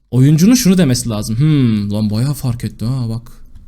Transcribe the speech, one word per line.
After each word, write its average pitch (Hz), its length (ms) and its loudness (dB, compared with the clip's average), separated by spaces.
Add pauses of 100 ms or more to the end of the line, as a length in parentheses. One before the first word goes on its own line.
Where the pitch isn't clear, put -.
(120)
oyuncunun 156 440 4
şunu 190 220 2
demesi 123 320 0
lazım. 110 280 -4
Hmm, 123 540 0
lan 107 180 -2
bayağı 120 240 -2
fark 123 300 -6
etti 107 220 -8
ha 120 240 -4
bak. 113 220 -10 (360)